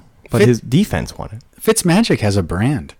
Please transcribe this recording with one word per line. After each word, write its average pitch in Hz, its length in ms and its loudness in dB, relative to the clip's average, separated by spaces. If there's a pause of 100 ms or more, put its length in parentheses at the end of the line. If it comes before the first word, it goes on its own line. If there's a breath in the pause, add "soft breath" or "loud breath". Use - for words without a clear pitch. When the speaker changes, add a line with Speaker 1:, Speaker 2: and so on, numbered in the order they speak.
(300)
Speaker 1:
but 120 80 0
Speaker 2:
Fitz- 190 100 4
Speaker 1:
his 117 120 2
defense 117 580 -2
won - 140 -12
it. 110 100 -16 (180)
Speaker 2:
Fitzmagic 175 600 2
has 101 160 0
a 98 60 2
brand. 90 580 -4